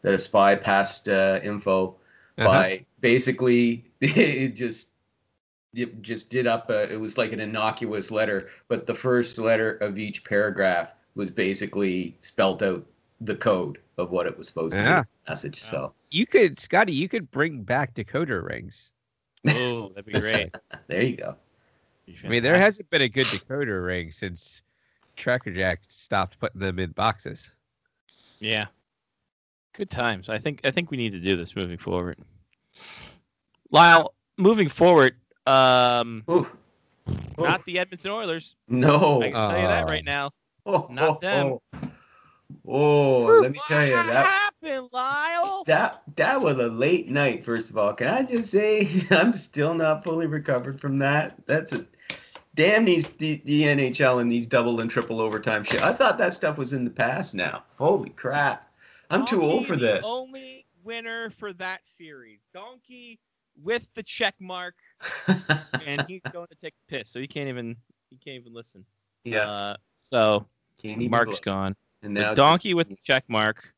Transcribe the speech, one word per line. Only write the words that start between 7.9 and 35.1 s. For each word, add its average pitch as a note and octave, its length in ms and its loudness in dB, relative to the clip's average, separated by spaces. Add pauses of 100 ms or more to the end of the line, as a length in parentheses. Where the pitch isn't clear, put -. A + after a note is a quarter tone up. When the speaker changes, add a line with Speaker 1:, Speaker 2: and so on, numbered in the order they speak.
Speaker 1:
letter, G#2+ 320 0 (240)
but A2+ 200 -4
the A#2 80 -4
first B2 420 0
letter A2 400 2
of G2+ 220 -6
each G#2 240 -10
paragraph G2 720 0 (220)
was G2 160 -4
basically F#2+ 920 -2
spelt - 420 0
out F2+ 220 -2 (360)
the G#2 140 -6
code F2+ 440 -2 (180)
of F2+ 140 -6
what F2 160 -2
it E2 100 -8
was D#2+ 100 -16
supposed E2 280 -6
to G2+ 60 0
Speaker 2:
Yeah. D3 200 4
Speaker 1:
be, A2+ 60 -6 (180)
the D#2 60 -12
message. D2+ 320 -10
Speaker 3:
Wow. A2 60 -12
Speaker 1:
So C#2 240 -8 (180)
Speaker 2:
You F3 160 0
could, G3 320 4
Scotty, F#3 340 0
you D#3 160 -2
could F#3+ 220 -6
bring C#3+ 320 -4
back C3 320 -4
decoder B2 520 -6
rings. - 440 -14 (560)
Speaker 3:
Oh, A#2+ 420 -2
that'd G2+ 160 -18
be G#2+ 80 -12
Speaker 2:
This G#2 160 0
Speaker 3:
great. A2+ 60 0
Speaker 2:
way. F#2+ 160 -4 (180)
Speaker 1:
<laughs> - 180 -20
There F2+ 160 -2
you B2+ 140 -4
go. - 180 -12 (680)
Speaker 3:
Be E2+ 180 -20
Speaker 2:
I - 60 -12
mean, A#2+ 120 2
there D3 120 4
Speaker 3:
fantastic. F3+ 100 6
Speaker 2:
hasn't G#3 260 0
been D#3 120 2
a B2+ 80 2
good B2+ 180 0
decoder G#2+ 580 -4
ring F2 260 -4
since - 500 -12 (560)
Tracker B2 340 -2
Jack F2+ 380 -2
stopped - 500 -4
putting G2 220 -6
them F#2 180 -4
in F2 120 -4
boxes. - 600 -6 (880)
Speaker 3:
Yeah. G#2+ 280 -2 (1040)
Good G3 180 -10
times. A2 380 -4
I A2 100 -6
think, C#3+ 240 -8
I C3+ 80 0
think E3+ 180 -4
we C#3 80 -8
need A#2 140 -4
to F#2 80 -10
do F#2+ 160 0
this E2+ 200 -8
moving F2 220 -6
forward. F2+ 400 -6 (1500)
Lyle, E3 420 8 (240)
moving G3 320 4
forward, D3+ 460 8 (300)